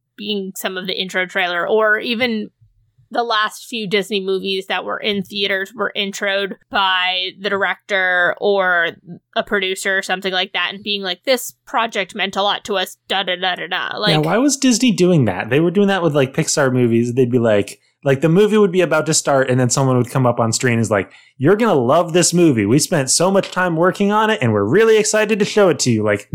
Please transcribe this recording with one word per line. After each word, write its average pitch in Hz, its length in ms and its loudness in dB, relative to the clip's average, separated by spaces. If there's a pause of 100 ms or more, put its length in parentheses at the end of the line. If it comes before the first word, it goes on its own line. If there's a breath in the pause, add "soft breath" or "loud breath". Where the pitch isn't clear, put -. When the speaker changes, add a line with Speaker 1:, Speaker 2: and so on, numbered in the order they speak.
(160)
Speaker 1:
being 202 400 -6
some 190 200 -8
of 185 100 -8
the 185 140 -4
intro 185 260 -4
trailer, 175 420 -2
or 214 300 2
even 220 520 -4 (600)
the 240 120 -2
last 214 440 -2
few 220 220 -6
Disney 202 300 -2
movies 190 480 -4
that 190 180 -4
were 202 140 -6
in 202 240 -4
theaters 196 500 -4
were 214 240 -6
introed 196 580 -4 (140)
by 185 600 -2 (100)
the 202 120 -6
director 185 880 0
or 180 500 0 (480)
a 220 80 0
producer 190 540 -2
or 190 40 -2
something 190 300 -4
like 185 200 -4
that, 180 220 -4
and 196 80 -16
being 208 200 -4
like, 180 200 -8
"This 254 300 -2 (120)
project 226 520 -4
meant 190 180 -4
a 196 80 -2
lot 202 220 -2
to 208 120 -4
us, 190 200 -6 (100)
da 196 160 -2
da 180 140 -4
da 180 180 -4
da 165 140 -8
da." 175 300 -6
Like, 208 120 0
Speaker 2:
Yeah, 156 80 2
why 165 200 0
was 277 180 0
Disney 254 340 2
doing 175 360 2
that? 90 220 -4
They 143 120 2
were 170 100 2
doing 202 180 2
that 190 140 0
with, 160 140 0
like, 135 180 2
Pixar 147 380 0
movies. 120 420 2
They'd 123 160 2
be 123 80 2
like, 110 400 2 (240)
like, 139 180 0
the 165 80 2
movie 202 300 4
would 202 140 4
be 185 80 2
about 156 260 0
to 156 80 0
start, 139 340 2
and 127 120 2
then 123 100 2
someone 131 260 2
would 120 140 0
come 131 160 0
up 120 140 2
on 113 120 0
screen 123 200 0
and 117 100 2
is 101 80 -2
like, 101 220 0 (240 soft breath)
"You're 160 200 2
gonna 220 180 2
love 156 400 2
this 170 200 2
movie. 143 320 4
We 131 140 4
spent 139 300 0
so 180 200 2
much 196 220 0
time 180 240 0
working 180 340 0
on 214 180 2
it, 214 140 0
and 113 100 2
we're 101 160 2
really 220 300 6
excited 214 400 0
to 208 60 0
show 202 240 4
it 151 120 2
to 127 120 0
you." 107 100 0
Like, 104 320 -2